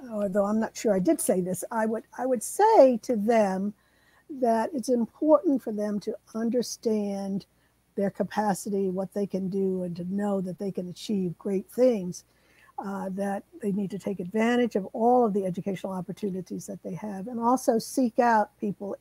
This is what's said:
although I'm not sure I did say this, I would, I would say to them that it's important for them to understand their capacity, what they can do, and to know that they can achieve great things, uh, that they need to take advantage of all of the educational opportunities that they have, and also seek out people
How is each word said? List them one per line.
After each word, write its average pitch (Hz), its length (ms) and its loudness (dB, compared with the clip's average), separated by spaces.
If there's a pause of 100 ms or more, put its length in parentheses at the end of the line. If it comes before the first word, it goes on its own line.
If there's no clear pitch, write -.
(120)
although 202 340 2
I'm 214 140 2
not - 160 -2
sure 214 180 2
I 190 60 2
did 320 220 4
say 185 180 2
this, 180 320 -2
I 220 140 0
would, 220 180 -2 (140)
I 247 80 -4
would 254 160 0
say 359 600 6
to 247 120 -2
them 208 580 2 (680)
that 226 320 2
it's 269 160 -4
important 285 720 2
for 233 100 -8
them 208 300 -4
to - 140 -6 (180)
understand 214 1120 -4 (500)
their 196 140 0
capacity, 196 800 -2
what 185 240 -4
they 202 120 -2
can 190 240 -4
do, 190 340 -2
and 175 120 -6
to 180 180 -6
know 196 280 -2
that 180 180 -8
they 196 120 -4
can 180 180 -6
achieve 185 480 -4
great 196 320 -4
things, 220 560 0 (520)
uh, 196 340 -6
that 196 320 -4 (180)
they 202 100 -2
need 190 200 -2
to 196 80 -6
take 202 200 -4
advantage 226 560 0
of 196 120 -2
all 240 380 4
of 196 80 0
the 196 120 0
educational 185 480 -4
opportunities 185 720 -6
that 196 180 -12
they 196 100 -8
have, 190 340 -8
and 240 120 -8
also 233 400 2
seek 247 400 0
out 226 400 4
people 202 420 -6